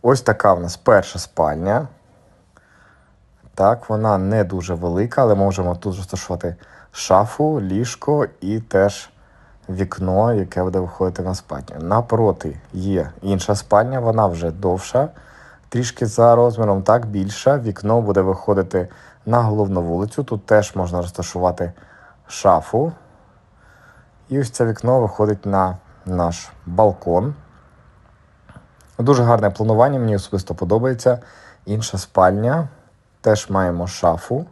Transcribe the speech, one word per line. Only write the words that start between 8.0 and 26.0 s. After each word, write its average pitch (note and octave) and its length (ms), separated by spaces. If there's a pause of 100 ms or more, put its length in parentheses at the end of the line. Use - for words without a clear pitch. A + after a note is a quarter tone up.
і G#2+ 200
теж G2+ 500 (580)
вікно, F#2 680
яке F#2 280
буде F#2 160
виходити F2+ 440
на F#2 120
спальню. - 460
Напроти G#2 800 (120)
є F#2 380 (100)
інша G2 340
спальня, A#2 460
вона A2+ 260
вже E2+ 240
довша, F#2+ 580 (600)
трішки A#2+ 380
за A#2 280
розміром, A2 480
так, A2+ 240
більша. G#2 520
Вікно A2+ 440
буде G2+ 180
виходити F#2+ 680 (380)
на A#2 160
головну G#2 400
вулицю. F#2 420
Тут G#2+ 220
теж G#2+ 300
можна F2+ 220
розташувати F2 720 (540)
шафу. G#2+ 680 (1400)
І C3+ 120
ось A#2+ 100
це - 160
вікно A#2 340
виходить G#2 460
на F#2+ 300 (300)